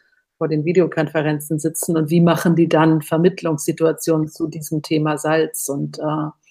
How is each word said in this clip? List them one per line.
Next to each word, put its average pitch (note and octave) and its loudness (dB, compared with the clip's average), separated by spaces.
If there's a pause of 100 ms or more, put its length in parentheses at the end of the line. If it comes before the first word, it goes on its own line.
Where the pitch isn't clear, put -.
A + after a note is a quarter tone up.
(380)
vor D#3+ -2
den D3+ 0
Videokonferenzen D#3 0
sitzen D#3+ -4
und D#3 0
wie E3+ 4
machen E3+ 4
die E3 4
dann D#3+ 4
Vermittlungssituationen D#3+ 0
zu D#3+ -6
diesem D3+ -6
Thema D#3 -2
Salz D#3 -2
und, D3 -6
äh, D3 -8 (480)